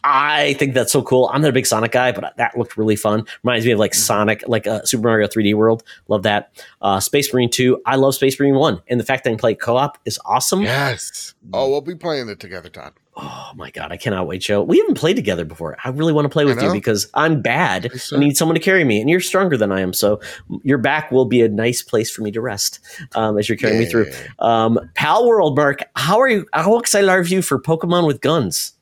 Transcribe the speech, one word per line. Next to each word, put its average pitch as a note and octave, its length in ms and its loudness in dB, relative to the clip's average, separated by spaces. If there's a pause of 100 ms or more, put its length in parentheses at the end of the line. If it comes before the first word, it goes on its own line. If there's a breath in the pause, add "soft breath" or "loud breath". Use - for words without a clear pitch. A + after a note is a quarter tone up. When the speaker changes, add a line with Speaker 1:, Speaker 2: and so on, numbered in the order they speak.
Speaker 1:
I C#3+ 520 2
think C#3 180 0
that's A#2+ 200 0
so C3+ 100 2
cool. B2+ 280 4
I'm C#3+ 120 0
not D#3 80 4
a - 20 -2
big B2 140 2
Sonic A2 260 0
guy, B2+ 180 2
but G2 280 -8
that A#2+ 180 -2
looked A#2 220 -4
really G#2+ 180 2
fun. G#2+ 300 0 (160 loud breath)
Reminds A#2 240 0
me B2 60 4
of, G#2 60 2
like, G#2 140 2
Speaker 2:
Mm-hmm. - 80 0
Speaker 1:
Sonic, G#2+ 480 0
like, A2+ 180 -2
uh, G#2+ 200 -4
Super A#2 200 -2
Mario A2 220 2
three A2 140 -2
D G#2 100 4
World. A2+ 300 2 (260 loud breath)
Love G#2 140 0
that. G#2 420 -2 (160 loud breath)
Uh, G2 200 0
Space C3+ 340 -2
Marine B2 160 2
two. B2+ 340 2
I C3 120 0
love C3+ 180 2
Space C3+ 260 -2
Marine C#3 140 2
one. B2+ 340 2
And B2 100 -2
the A2 60 -4
fact C3 200 -2
that B2+ 60 0
I - 40 -2
can G#2+ 40 -6
play A2+ 160 0
co-op B2+ 520 -2
is - 180 -8
awesome. F#3 380 0
Speaker 2:
Yes. C3+ 720 -6 (100)
Speaker 1:
Mm. - 80 -20
Speaker 2:
Oh, C3 180 -2
we'll C#3+ 120 -2
be E3+ 120 -10
playing D3+ 360 -6
it G2+ 100 -14
together, F2 300 -16
Todd. - 240 -20 (200)
Speaker 1:
Oh - 420 -16
my - 140 -16
God, D#2 220 -12
I F2 60 -12
cannot F#2+ 280 -2
wait, F#2 140 -8
Joe. G2+ 220 0
We A3 160 4
haven't G#4+ 160 2
played F3 220 0
together F2 280 -2
before. D#2+ 400 -12
I B2 60 -6
really D3+ 240 0
wanna D3 160 2
play D3+ 140 2
Speaker 2:
I - 20 4
Speaker 1:
with C3 160 2
you - 60 2
Speaker 2:
know. F3 40 2
Speaker 1:
because A2 400 -2
I'm D3+ 300 2
bad. A#2+ 500 0
Speaker 2:
Yes, B2+ 120 -12
sir. C#3+ 120 -6
Speaker 1:
I C#3+ 40 2
need C#3+ 180 2
someone E3 160 2
to E3 80 0
carry F#3+ 220 2
me, A2 180 2
and C3 80 0
you're F3+ 100 4
stronger F3+ 380 0
than G#2 120 2
I F#2+ 100 0
am. F#2 120 -2
So G#2 280 0 (420 loud breath)
your C3+ 160 2
back C#3 320 -2
will B2+ 160 4
be A#2+ 160 4
a A2+ 80 4
nice A2 320 -2
place A2+ 280 -2
for - 120 -10
me G#2+ 80 -4
to A2 100 -6
rest, A2 380 -6 (360 loud breath)
um, A2 220 0
as G#2 140 -2
you're G#2+ 80 -2
carrying A2 220 0
me A#2 40 2
through. A2 220 0
Speaker 2:
Yeah. C2+ 80 -14 (240 loud breath)
Speaker 1:
Um, A2+ 400 2 (160)
Pal F3 340 2
World, F#3+ 300 4
Mark, C#3+ 240 0 (140)
how D#3+ 240 0
are C4+ 80 4
you? G#3 260 0
How F#3+ 240 2
excited G3+ 320 2
are F#3 100 4
you F3 220 0
for C3 180 -2
Pokemon E3+ 460 0
with C#3 160 -2
guns? C#3 600 -2